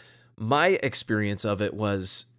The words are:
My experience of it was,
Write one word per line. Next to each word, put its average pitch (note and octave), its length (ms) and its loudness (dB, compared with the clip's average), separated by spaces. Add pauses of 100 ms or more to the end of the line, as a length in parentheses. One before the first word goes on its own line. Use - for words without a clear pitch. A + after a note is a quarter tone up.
(380)
My D3 440 2
experience G#2+ 640 0
of G#2 180 -2
it G2+ 120 -2
was, G2+ 540 0 (120)